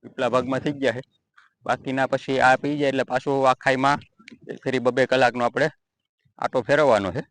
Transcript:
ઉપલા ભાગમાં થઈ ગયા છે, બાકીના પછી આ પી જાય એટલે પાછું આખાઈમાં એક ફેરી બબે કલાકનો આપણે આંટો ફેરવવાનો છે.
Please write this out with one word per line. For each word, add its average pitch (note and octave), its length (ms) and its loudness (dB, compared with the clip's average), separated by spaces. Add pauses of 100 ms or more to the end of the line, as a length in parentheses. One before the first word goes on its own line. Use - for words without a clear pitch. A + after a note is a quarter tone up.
ઉપલા B2 260 -4
ભાગમાં B2+ 320 -2
થઈ D3 120 -4
ગયા C3+ 200 -2
છે, A#2+ 80 -8 (640)
બાકીના C3 440 -4
પછી C3+ 340 -2
આ B2+ 160 6
પી D3 220 -4
જાય C#3+ 100 0
એટલે C3 140 -2
પાછું C3 480 0
આખાઈમાં C3 480 0 (540)
એક - 120 -16
ફેરી C3 140 -2
બબે B2 280 0
કલાકનો B2 380 2
આપણે C3 260 0 (680)
આંટો - 220 -4
ફેરવવાનો A#2+ 520 2
છે. - 180 -8